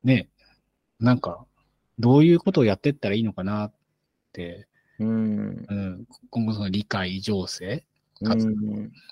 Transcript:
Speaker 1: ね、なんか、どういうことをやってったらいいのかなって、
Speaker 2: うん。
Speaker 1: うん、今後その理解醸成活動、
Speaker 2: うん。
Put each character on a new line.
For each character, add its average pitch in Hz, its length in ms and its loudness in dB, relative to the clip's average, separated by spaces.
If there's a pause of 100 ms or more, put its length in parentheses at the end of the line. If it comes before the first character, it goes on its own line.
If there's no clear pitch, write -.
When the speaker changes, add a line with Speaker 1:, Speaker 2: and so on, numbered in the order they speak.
Speaker 1:
ね、 127 260 2 (680)
な 120 160 4
ん 123 60 0
か、 - 240 -8 (540)
ど 120 200 6
う 151 60 8
い 170 100 8
う 170 40 4
こ 190 140 0
と 151 100 4
を - 20 6
や 104 100 4
っ - 40 -4
て 143 120 0
っ 147 40 -6
た 123 140 -6
ら 98 80 0
い 110 40 0
い - 40 0
の 104 80 -2
か 92 120 -8
な 104 220 -4
っ 107 80 -16 (580)
て、 90 360 -14 (300)
Speaker 2:
う 107 60 -4
ん。 110 40 -2
Speaker 1:
う 104 680 -4
ん、 98 320 -8 (240)
今 113 160 -2
後 110 80 -2
そ 104 60 -6
の 101 100 -6
理 101 140 -4
解 95 320 -4
醸 101 300 -2
成 101 380 -8 (400)
活 110 220 0
動、 110 40 0
Speaker 2:
う 107 40 -2
ん。 104 380 -6 (200)